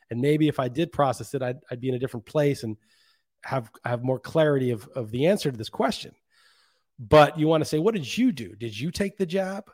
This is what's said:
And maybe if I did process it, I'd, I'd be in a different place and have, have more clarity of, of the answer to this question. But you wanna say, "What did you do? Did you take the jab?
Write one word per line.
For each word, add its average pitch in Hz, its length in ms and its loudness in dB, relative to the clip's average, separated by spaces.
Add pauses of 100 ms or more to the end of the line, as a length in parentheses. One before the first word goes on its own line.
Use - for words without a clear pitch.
And 117 120 -4
maybe 151 260 4
if 143 120 0
I 131 80 0
did 156 240 -4
process 131 420 0
it, 139 80 -4
I'd, 127 180 -4 (120)
I'd 123 80 -8
be 131 100 -4
in 127 60 0
a 123 40 -4
different 127 260 -6
place 147 380 0
and 110 140 -6 (680)
have, 127 260 -6 (120)
have 120 200 -4
more 127 160 0
clarity 147 500 2
of, 110 200 -4
of 113 200 -8
the 127 180 0
answer 190 220 2
to 123 80 -4
this 107 120 -10
question. - 440 -4 (880)
But 147 400 6
you 151 80 2
wanna 156 180 4
say, 151 140 -2
"What 214 160 2
did 139 220 -6
you 247 140 2
do? 110 240 -10
Did 107 220 -10
you 151 140 -6
take 196 260 -4
the 196 80 -2
jab? 190 480 -6